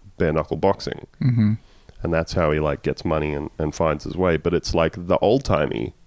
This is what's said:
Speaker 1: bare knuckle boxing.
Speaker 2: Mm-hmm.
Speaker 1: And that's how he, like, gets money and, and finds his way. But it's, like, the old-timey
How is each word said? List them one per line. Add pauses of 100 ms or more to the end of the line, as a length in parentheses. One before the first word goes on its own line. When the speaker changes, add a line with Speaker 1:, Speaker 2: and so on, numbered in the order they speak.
(180)
Speaker 1:
bare
knuckle
boxing. (140)
Speaker 2:
Mm-hmm. (500)
Speaker 1:
And
that's
how
he,
like,
gets
money
and,
and
finds
his
way.
But
it's,
like,
the
old-timey (140)